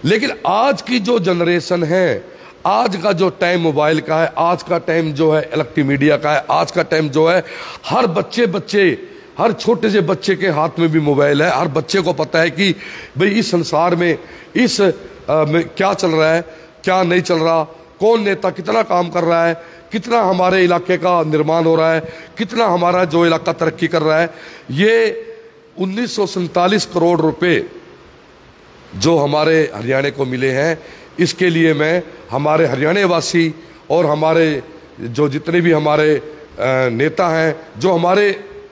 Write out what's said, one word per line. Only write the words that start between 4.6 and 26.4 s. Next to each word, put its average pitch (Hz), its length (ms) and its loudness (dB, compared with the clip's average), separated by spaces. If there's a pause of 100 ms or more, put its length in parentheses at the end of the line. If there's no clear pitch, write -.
का 170 160 -2
time, 160 340 -2
जो 156 200 2
है, 156 220 0
इलेक्ट्रॉनिक 143 360 -2
media 143 260 2
का 147 160 -2
है, 139 180 0
आज 160 200 0
का 175 120 -2
टाइम, 156 260 0
जो 156 200 2
है, 175 160 2 (420)
हर 240 200 0
बच्चे, 202 400 -2
बच्चे, 190 640 0 (300)
हर 214 140 2
छोटे 220 380 -2
से 202 100 2
बच्चे 185 360 -2
के 190 120 -2
हाथ 156 300 0
में 170 100 2
भी 156 120 2
mobile 143 420 2
है। 156 160 0
हर 170 100 0
बच्चे 156 320 -2
को 170 120 -2
पता 156 260 -2
है 165 120 2
कि 185 220 0 (460)
भाई, 190 100 2
इस 208 220 0
संसार 170 460 0
में, 175 220 0 (380)
इस, 240 240 0
अ, 185 120 4 (380)
में 156 380 2
क्या 190 260 -2
चल 185 160 -2
रहा 160 240 2
है, 170 100 -2 (400)
क्या 185 180 2
नहीं 175 200 2
चल 175 160 0
रहा, 160 260 2 (360)
कौन 220 220 2
नेता 190 280 -2
कितना 214 320 -2
काम 175 260 0
कर 165 160 -2
रहा 170 220 2
है, - 360 -6 (100)
कितना 233 280 -2
हमारे 185 440 2
इलाके 175 320 0
का 175 260 0
निर्माण 156 420 0
हो 165 120 4
रहा 160 160 2
है, 160 80 0 (380)
कितना 226 260 -2
हमारा 175 400 2
जो 170 220 2
इलाका 165 260 0
तरक्की 160 360 -2
कर 170 140 0
रहा 156 160 2
है। 165 120 0 (400)
ये 214 540 0 (540)
उन्नीस 190 380 -4
सौ 202 100 0
सैंतालीस 180 600 0